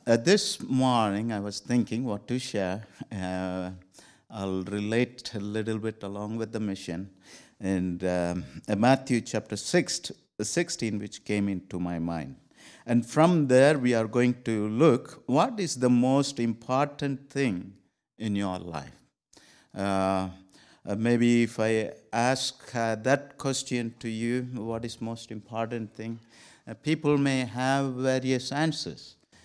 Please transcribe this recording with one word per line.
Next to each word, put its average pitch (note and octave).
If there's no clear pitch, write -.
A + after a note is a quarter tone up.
uh, A#2
this -
morning, A#2
I G#2
was G2+
thinking A#2
what G#2
to B2
share. G#2
Uh, F#2
I'll G2
relate G#2+
a A2
little G#2
bit G#2+
along G#2
with A2+
the A2+
mission. F#2+
And, F#2
um, F2+
uh, G#2+
Matthew A#2+
chapter -
six, -
sixteen, G#2+
which -
came G#2
into F#2
my F2
mind. E2
And A#2+
from D#3+
there, C3+
we B2
are A2+
going B2
to G#2+
look, B2
what G#3
is E3
the B2
most C3
important C3+
thing G2+
in A2
your F#2+
life? D#2+
Uh, F#2+
uh, G2+
maybe A#2
if A2
I A2
ask, B2+
uh, A2+
that C3
question B2
to A#2
you, A#2
what A2+
is A2+
most A2+
important A2
thing? A2+
Uh, A2+
people D3+
may C#3
have C3
various C3
answers. D3